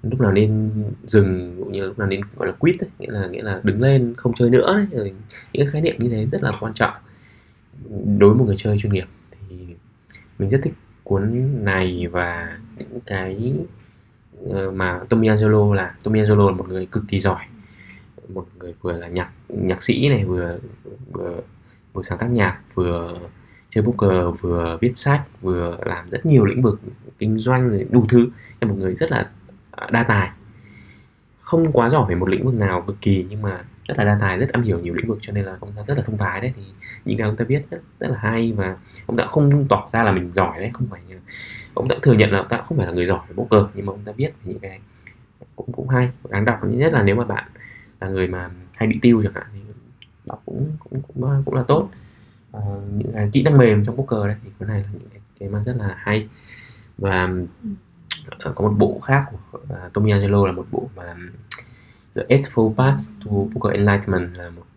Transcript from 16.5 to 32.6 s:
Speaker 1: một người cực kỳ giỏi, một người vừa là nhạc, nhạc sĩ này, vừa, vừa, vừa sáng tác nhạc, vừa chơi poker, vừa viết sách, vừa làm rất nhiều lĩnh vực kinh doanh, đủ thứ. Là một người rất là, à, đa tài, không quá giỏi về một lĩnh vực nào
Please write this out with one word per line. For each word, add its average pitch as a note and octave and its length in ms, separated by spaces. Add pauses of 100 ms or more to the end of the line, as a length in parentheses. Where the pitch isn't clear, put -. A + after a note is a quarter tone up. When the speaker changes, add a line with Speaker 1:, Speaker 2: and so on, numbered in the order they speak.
Speaker 1:
một F2+ 180
người F#2 160
cực G#2+ 220
kỳ G2 120
giỏi, - 220 (880)
một F#2 180 (120)
người F2 220
vừa F2+ 100
là E2+ 160
nhạc, F2 220 (200)
nhạc F#2 340
sĩ - 260
này, G#2+ 160
vừa, F2 320 (540)
vừa, F2+ 300 (520)
vừa F#2+ 100
sáng - 140
tác A#2 120
nhạc, G2+ 320 (120)
vừa F2 460 (500)
chơi G#2+ 140
poker, F#2 580
vừa E2+ 400
viết B2 160
sách, C#3+ 260 (180)
vừa F2 440
làm F2 240
rất B2 160
nhiều C3+ 200
lĩnh G2+ 160
vực G#2+ 200 (360)
kinh A2 220
doanh, B2 400 (120)
đủ A2+ 180
thứ. B2 200 (320)
Là A#2 60
một G2+ 100
người F#2+ 180
rất D#3+ 160
là, - 180 (420)
à, - 200
đa A#2 120
tài, G2+ 260 (1120)
không E3 300
quá A#2+ 180
giỏi C#3 200
về F2 60
một F#2 140
lĩnh F#2+ 160
vực C3 80
nào F#2+ 340